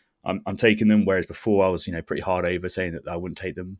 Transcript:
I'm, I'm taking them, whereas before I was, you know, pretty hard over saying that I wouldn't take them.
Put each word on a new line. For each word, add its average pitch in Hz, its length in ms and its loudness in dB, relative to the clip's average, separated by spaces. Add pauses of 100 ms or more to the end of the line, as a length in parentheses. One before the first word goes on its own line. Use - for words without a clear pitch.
(240)
I'm, 98 220 -4
I'm 98 120 -6
taking 110 320 4
them, 104 160 6
whereas 92 200 2
before 98 400 2
I 95 40 4
was, 87 180 -2
you 92 60 -8
know, 82 80 -6
pretty - 200 -6
hard 92 240 0
over 90 240 -2
saying 90 240 -4
that - 140 -10
I 85 80 -6
wouldn't 85 220 -6
take 90 180 -8
them. 92 240 -10